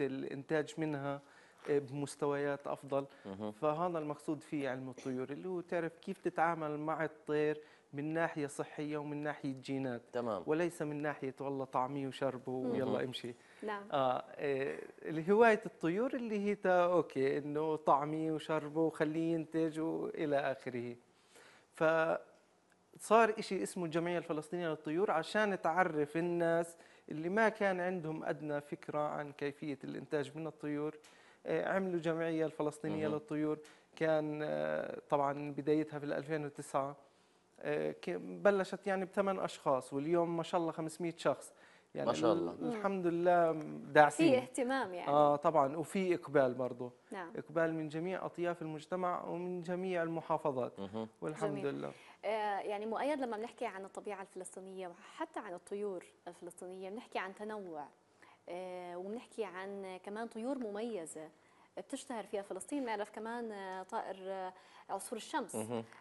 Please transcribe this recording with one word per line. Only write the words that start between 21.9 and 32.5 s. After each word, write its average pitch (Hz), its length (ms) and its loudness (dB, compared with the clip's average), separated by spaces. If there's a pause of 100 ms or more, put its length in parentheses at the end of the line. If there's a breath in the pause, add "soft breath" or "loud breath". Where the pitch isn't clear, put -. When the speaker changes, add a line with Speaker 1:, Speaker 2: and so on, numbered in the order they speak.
Speaker 1:
إشي 196 240 -2
اسمه 180 220 -2
الجمعية 170 340 0
الفلسطينية 165 500 -2
للطيور 156 420 0
عشان 190 520 2
تعرف 160 540 2
الناس 170 600 2 (320 loud breath)
اللي 160 200 -4
ما 214 200 4
كان 196 320 2
عندهم 165 440 -2
أدنى 147 360 -2
فكرة 151 380 -6
عن 151 340 -2
كيفية 143 520 -6
الإنتاج 143 520 -4
من 160 100 -6
الطيور. 151 520 -4 (480 loud breath)
آه، 160 300 2
عملوا 185 240 0
جمعية 160 460 2
الفلسطينية 156 600 -2